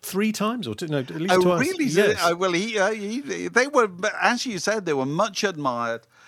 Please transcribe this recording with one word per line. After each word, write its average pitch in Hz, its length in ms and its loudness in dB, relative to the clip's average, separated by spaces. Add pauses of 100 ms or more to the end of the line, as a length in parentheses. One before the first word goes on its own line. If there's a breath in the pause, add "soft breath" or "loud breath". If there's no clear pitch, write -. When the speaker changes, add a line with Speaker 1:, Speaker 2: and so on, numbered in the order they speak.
Speaker 1:
three 208 300 -2
times 214 360 -4
or 110 60 -4
two, 185 140 -8
no, 147 100 0
at 131 120 -4
least 170 220 -2
Speaker 2:
Oh, 185 80 6
Speaker 1:
twice. 180 200 4
Speaker 2:
really? 320 280 0
So, 175 160 4
Speaker 1:
Yes. 202 180 2
Speaker 2:
uh, 170 140 2
well, 185 160 0
he, 208 260 -2
uh, 196 140 2
he, 220 280 -6 (280)
they 240 200 2
were, 254 200 4 (320)
as 226 240 2
you 214 140 -6
said, 208 260 -2
they 165 80 0
were 135 140 0
much 185 380 -2
admired. 120 580 -2 (260 soft breath)